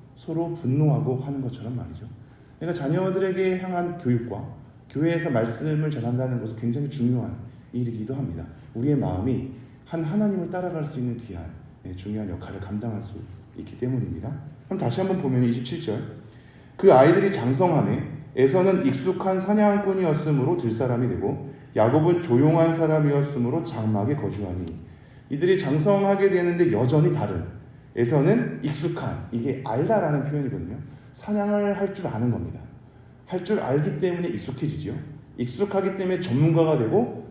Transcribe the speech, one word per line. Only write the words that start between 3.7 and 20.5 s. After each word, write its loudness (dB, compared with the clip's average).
교육과 -2
교회에서 0
말씀을 0
전한다는 -2
것은 -8
굉장히 -2
중요한 -2
일이기도 -4
합니다. -6
우리의 2
마음이 -2
한 -6
하나님을 0
따라갈 -4
수 -8
있는 -2
귀한, -12
네, -10
중요한 -6
역할을 -10
감당할 -6
수 -12
있기 -14
때문입니다. -4
그럼 -6
다시 -2
한번 0
보면 2
이십칠 -2
절. -4
그 8
아이들이 8
장성함에 2
에서는 4
익숙한 0
사냥꾼이었으므로 2